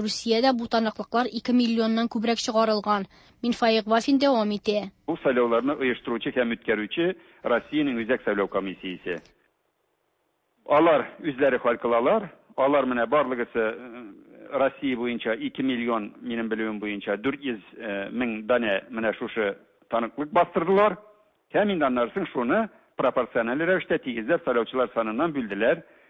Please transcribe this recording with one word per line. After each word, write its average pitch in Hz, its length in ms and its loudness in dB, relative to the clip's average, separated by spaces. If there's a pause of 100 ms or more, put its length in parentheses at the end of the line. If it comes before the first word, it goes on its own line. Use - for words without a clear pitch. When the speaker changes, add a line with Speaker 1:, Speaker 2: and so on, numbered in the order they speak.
Speaker 1:
Русиядә 226 480 2
бу 233 160 -2
таныклыклар 226 640 0
ике 240 240 0
миллионнан 226 560 2
күбрәк 226 320 0
чыгарылган. 208 640 2 (360)
Минфаик 226 440 2
Вафин 226 320 4
дәвам 240 380 2
итә. 202 320 -2 (180)
Speaker 2:
Бу 165 160 -2
сайлауларны 123 560 2
оештыручы 123 560 -2
һәм 120 220 0
үткәрүче 117 560 -2 (300)
Россиянең 123 600 0
Үзәк 113 240 -2
сайлау 101 240 0
комиссиясе. 92 680 -6 (1500)
Алар 147 400 4 (160)
үзләре 135 400 0
хәл 120 160 2
кылалар. 139 480 2 (280)
Алар 139 300 2
менә 120 240 0
барлыгысы, 127 460 0
э, 117 480 -4 (500)
Россия 135 420 0
буенча 117 380 -2
ике 131 300 -6
миллион, 117 580 -2
минем 117 260 -4
белүем 107 320 -4
буенча, 101 380 -4
дүрт 139 240 -4
йөз, 123 180 -6 (180)
э, 101 340 -6
мең 113 340 -4
данә 110 460 0
менә 113 260 -2
шушы 107 400 -4 (320)
таныклык 117 400 -4
бастырдылар. 175 680 2 (560)
Һәм 202 200 2
инде 156 120 0
аннан 123 260 0
соң 190 200 -4
шуны 160 380 0 (260)
пропорциональ 131 680 0
рәвештә 175 380 0
тигезләп 123 420 -2
сайлаучылар 120 480 0
саныннан 117 400 -2
бүлделәр. 120 480 0 (280)